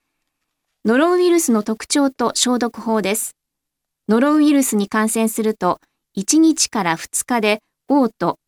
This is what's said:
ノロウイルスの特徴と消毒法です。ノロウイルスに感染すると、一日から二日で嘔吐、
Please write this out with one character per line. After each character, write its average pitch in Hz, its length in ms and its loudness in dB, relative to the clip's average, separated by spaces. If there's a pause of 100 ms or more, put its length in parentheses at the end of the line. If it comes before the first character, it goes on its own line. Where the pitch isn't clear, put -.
(880)
ノ 226 100 2
ロ 339 200 2
ウ 359 60 2
イ 359 60 4
ル 339 100 4
ス 269 140 0
の 214 100 2
特 220 240 -6
徴 277 240 0
と 240 240 -4
消 247 240 0
毒 226 220 -6
法 220 220 -2
で 190 140 -2
す。 - 200 -10 (720)
ノ 220 120 2
ロ 294 160 2
ウ 302 60 4
イ 294 80 4
ル 277 120 2
ス 240 120 -4
に 202 140 -2
感 220 220 -2
染 226 180 0
す 220 140 -6
る 214 120 -2
と、 - 280 -4 (320)
一 254 240 0
日 320 300 2
か 208 140 -4
ら 170 140 -2
二 - 300 -8
日 240 160 -2
で 214 180 0 (300)
嘔 269 280 2
吐、 175 300 -4